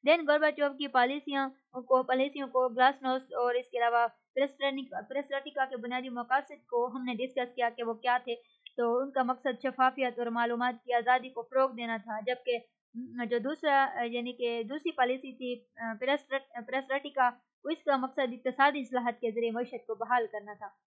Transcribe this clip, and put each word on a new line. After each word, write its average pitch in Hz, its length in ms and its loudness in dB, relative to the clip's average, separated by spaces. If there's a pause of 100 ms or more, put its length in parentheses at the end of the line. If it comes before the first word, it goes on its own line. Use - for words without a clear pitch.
Then 311 200 4
Gorbachev 294 420 4
की 277 180 -6
पॉलिसियों 277 640 2 (320)
को, 254 220 4
पॉलिसियों 269 440 0
को, 254 220 2
Glasnost 262 640 2
और 247 240 0
इसके 247 200 -4
अलावा 233 300 4
पेरेस्ट्रेनिक-, 269 840 -4
पेरेस्ट्रोइका 277 720 -4
के 262 100 -10
बुनियादी 247 340 -6
मकासद 254 480 -2 (120)
को 240 180 0
हमने 247 280 -6
discuss 254 400 -4
किया 240 140 0
कि 233 140 -8
वो 226 100 -4
क्या 247 260 0
थे। 233 160 -6 (420)
तो 240 240 2
उनका 269 220 0
मकसद 247 400 -2
शफाफियत 254 560 0
और 240 100 -2
मालूमात 233 560 -2
की 247 80 -2
आज़ादी 247 360 2
को 233 120 -10
फ़रोग़ 262 300 2
देना 226 260 -6
था, 220 240 -8
जबकि, 247 340 -2 (420)
हम्म, 240 280 -8
जो 233 140 0
दूसरा, 277 600 2
यानी 240 320 -4
कि 233 300 -2
दूसरी 294 280 -4
policy 262 420 0
थी, 247 220 -6
अ, 240 120 -20 (140)
पेरेस्ट्र-, 254 800 -4
पेरेस्ट्रोइका, 262 800 -2 (240)
उसका 294 320 0
मकसद 262 360 -2
इक़्तिसादी 277 460 0
इस्लाहात 240 360 -2
के 226 160 -4
ज़रिए 233 200 -2
मईशत 240 360 -6
को 220 80 -6
बहाल 226 300 0
करना 208 300 -10
था। 208 320 -14